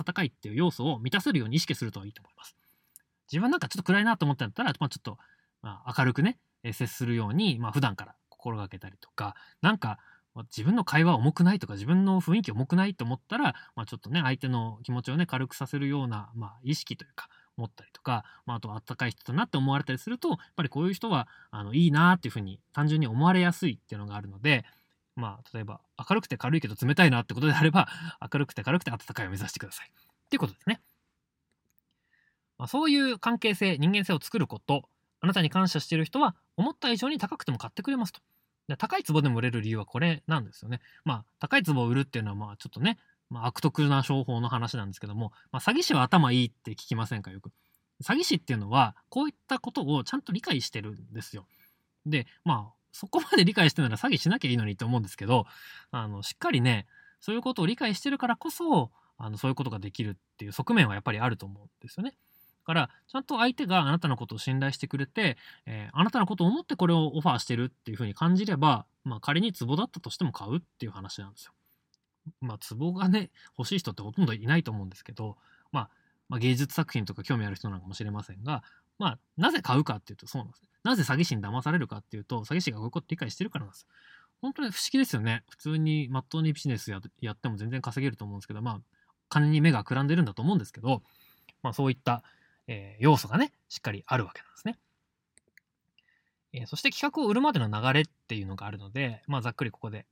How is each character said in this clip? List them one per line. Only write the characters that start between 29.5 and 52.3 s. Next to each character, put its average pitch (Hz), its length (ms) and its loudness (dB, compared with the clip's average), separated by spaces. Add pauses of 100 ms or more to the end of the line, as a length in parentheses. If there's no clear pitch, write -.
し - 20 -10
て - 60 -12
く 104 80 -12
だ 98 60 -16
さ - 120 -14
い。 - 60 -20
っ - 400 -20
て 277 60 2
い - 20 -2
う - 20 -10
こ 147 60 0
と - 80 -8
で - 60 -20
す - 80 -4
ね。 226 120 -2 (1800)
ま - 80 -8
あ、 - 40 -6
そ 294 160 0
う 311 60 4
い 285 80 6 (140)
う 202 60 -6
関 233 200 0
係 214 160 2
性、 180 240 2
人 165 140 6
間 202 120 2
性 185 100 2
を 143 60 0
作 - 180 -4
る 147 80 2
こ 110 120 -8
と、 143 300 0 (320)
あ 165 60 0
な 185 80 4
た 190 80 4
に 156 80 2
感 185 180 4
謝 160 120 0
し - 60 -6
て - 80 -2
い 160 40 4
る 160 60 0
人 262 160 -2
は、 247 140 4 (220)
思 233 140 0
っ - 40 -6
た 254 160 -2
以 233 60 2
上 240 120 -2
に 294 100 -2
高 302 200 -4
く - 60 -12
て 143 80 -2
も 117 60 -4
買 - 120 -10
っ - 20 -16
て 202 100 -8
く 277 80 -2
れ 269 60 0
ま 226 100 0
す - 60 -10
と。 - 80 -20 (480)
で、 143 80 -4
高 220 220 -2
い 381 60 -4
壺 156 180 4
で 143 60 4
も 117 100 2
売 117 40 0
れ 123 80 2
る 117 100 -2
理 110 100 -2
由 110 80 -2
は 101 80 -6
こ - 120 -8
れ 160 280 0
な 156 140 0
ん 113 40 -6
で - 80 -14
す - 100 -20
よ 110 60 -12
ね。 123 120 -6 (240)
ま 139 100 0
あ、 107 100 -8 (160)
高 - 180 2
い 254 40 4
壺 151 180 2
を 120 80 2
売 123 60 2
る 139 60 4
っ 135 40 0
て 127 140 -6
い 107 40 -2
う - 20 -4
の 104 60 -4
は、 101 60 -6
ま 104 160 -10
あ、 104 40 -16
ち - 100 -14
ょ - 20 -14
っ - 20 -18
と 113 100 -12
ね、 190 180 0 (320)
ま 117 120 -10
あ、 117 40 -2
悪 - 140 -6
徳 147 280 2
な 135 140 4
商 135 220 0
法 117 160 -2
の 120 80 -2
話 117 280 -4
な 107 80 -6
ん 98 40 -8
で 95 60 -10
す - 60 -18
け 107 60 -10
ど 104 80 -10
も、 110 180 -4 (200)
ま - 60 -4
あ、 - 20 -4
詐 214 120 2
欺 320 100 2
師 320 120 2
は 135 80 6
頭 135 300 6
い 123 120 6
い 113 40 0
っ - 20 -16
て - 220 -12
聞 - 20 -10
き - 220 -6
ま 113 100 -2
せ 113 100 -6
ん 104 60 -6
か、 92 80 -16
よ 95 100 -14
く。 - 120 -18 (500)
詐 233 140 0
欺 339 80 0
師 285 120 2
っ - 40 -4
て - 120 -4
い 117 40 0
う - 20 -2
の 101 120 -6
は、 123 260 4 (120)
こ 277 160 -2
う 302 40 -2
い - 40 -6
っ - 20 -20 (120)
た 262 120 -2
こ - 120 -8
と 208 160 -4
を 143 180 2
ち - 80 -10
ゃ 262 60 -2
ん 277 40 -6
と 208 100 -10
理 - 100 -2
解 135 180 0
し - 100 -6
て 110 120 -8
る 107 80 -10
ん 107 220 -16
で 113 100 -8
す - 140 -14
よ。 98 100 -16 (600)
で、 151 200 2 (180)